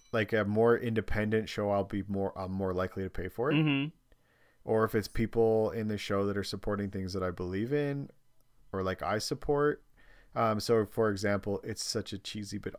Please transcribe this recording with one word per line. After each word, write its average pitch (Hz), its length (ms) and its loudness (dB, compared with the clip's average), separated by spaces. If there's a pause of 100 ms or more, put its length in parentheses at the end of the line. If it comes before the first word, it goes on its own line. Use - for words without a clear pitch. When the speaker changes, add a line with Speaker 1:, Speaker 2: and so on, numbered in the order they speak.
(120)
Speaker 1:
like, 110 220 0
a 107 120 4
more 113 320 6
independent 110 720 0
show, 104 220 -2
I'll 101 120 2
be 98 240 -4
more, 98 300 0
I'm 95 140 -6
more 95 220 0
likely 92 300 -2
to 92 80 -4
pay 92 180 -6
for 131 220 -2
it. 143 40 2
Speaker 2:
Mm-hmm. 147 340 2 (760)
Speaker 1:
Or 110 200 4
if 110 120 0
it's 104 120 0
people 110 640 4
in 110 160 -4
the 104 120 -2
show 101 260 0
that 101 120 0
are 98 60 0
supporting 101 480 -4
things 95 220 -4
that 95 100 -2
I 92 80 0
believe 95 420 -4
in, 143 360 -2 (640)
or, 95 100 -2
like, 92 200 -2
I 98 160 0
support. 147 640 0 (520)
Um, 110 240 2
so, 110 260 4
for 110 260 2
example, 101 520 0
it's 107 200 -6
such - 300 -4
a 98 60 -4
cheesy 104 400 -8
but - 200 -8